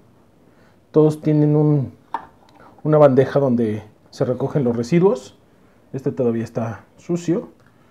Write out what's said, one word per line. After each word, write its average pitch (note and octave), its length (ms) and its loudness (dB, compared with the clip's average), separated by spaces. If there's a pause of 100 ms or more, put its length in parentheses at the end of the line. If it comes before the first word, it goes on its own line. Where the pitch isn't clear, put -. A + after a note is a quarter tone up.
(920)
todos D3+ 300 2
tienen D3+ 340 2
un D3 380 0 (920)
una D3+ 140 2
bandeja C3+ 420 4
donde A#2 420 -2 (280)
se - 140 -6
recogen B2+ 380 -4
los A#2+ 140 -2
residuos. F3 600 0 (560)
Este C3+ 200 -6
todavía A#2 320 -2
está A2+ 400 -10 (120)
sucio, E3+ 520 -6 (420)